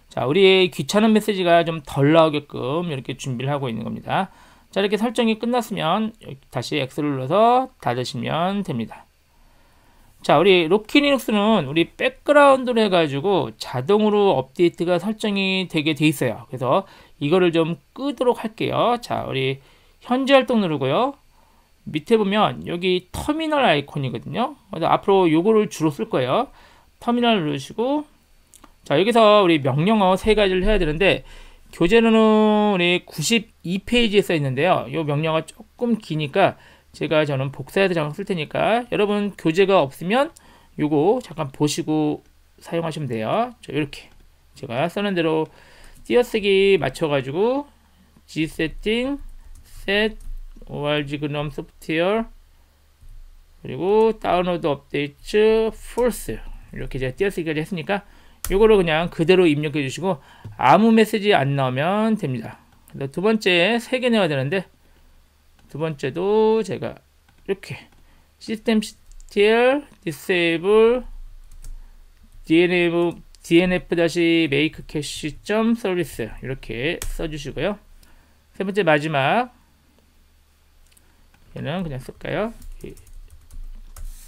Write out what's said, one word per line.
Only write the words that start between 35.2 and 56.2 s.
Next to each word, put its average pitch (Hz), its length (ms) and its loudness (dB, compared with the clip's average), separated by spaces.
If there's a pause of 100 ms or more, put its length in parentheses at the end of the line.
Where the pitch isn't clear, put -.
조금 - 520 -6
기니까 156 580 0 (360)
제가, 156 340 0
저는 139 260 -4
복사해서 185 400 -2
잠깐 151 220 -4
쓸 196 100 -10
테니까 190 640 -2
여러분 202 460 -2
교재가 180 460 2
없으면 208 500 -2 (460)
요거 156 440 2
잠깐 151 260 -10
보시고 151 720 -2 (380)
사용하시면 165 480 -8
돼요. 143 520 -2
자, - 140 -14
요렇게 - 340 -6 (460)
제가 127 340 -6
쓰는 202 260 -4
대로 160 320 0 (580)
띄어쓰기 196 760 2
맞춰가지고 151 840 -2 (600)
G 156 200 -4
세팅, 233 720 -4 (460)
set, 214 520 -2 (520)
오알지 147 500 -4
그놈 147 320 -6
소프트웨어, 170 720 -2 (1400)
그리고 208 560 0
다운로드 175 480 0
업데이트, 214 1080 0
false - 640 -4 (340)